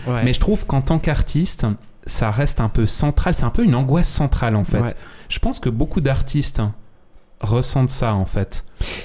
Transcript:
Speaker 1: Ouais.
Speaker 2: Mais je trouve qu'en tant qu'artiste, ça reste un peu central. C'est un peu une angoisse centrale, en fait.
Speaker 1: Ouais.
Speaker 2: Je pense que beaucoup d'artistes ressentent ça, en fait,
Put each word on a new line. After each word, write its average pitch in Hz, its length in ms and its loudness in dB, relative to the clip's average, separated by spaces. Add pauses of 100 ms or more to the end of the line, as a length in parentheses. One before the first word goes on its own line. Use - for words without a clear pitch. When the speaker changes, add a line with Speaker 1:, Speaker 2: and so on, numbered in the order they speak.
Speaker 1:
Ouais. 123 160 -2
Speaker 2:
Mais 123 120 2
je - 40 2
trouve - 280 2
qu'en 139 160 0
tant 160 160 2
qu'artiste, - 680 0 (380)
ça - 260 0
reste 135 300 0
un 113 80 2
peu 117 180 2
central. 147 480 0
C'est - 100 0
un 123 60 0
peu 233 140 2
une 160 100 4
angoisse 135 340 2
centrale, 127 460 0
en 104 100 2
fait. - 180 0
Speaker 1:
Ouais. 120 40 -2 (440)
Speaker 2:
Je - 80 -4
pense - 220 0
que 127 100 -2
beaucoup 135 320 0
d'artistes 135 580 0 (800)
ressentent 123 500 0
ça, 117 240 0
en 95 100 0
fait, - 400 -2 (400)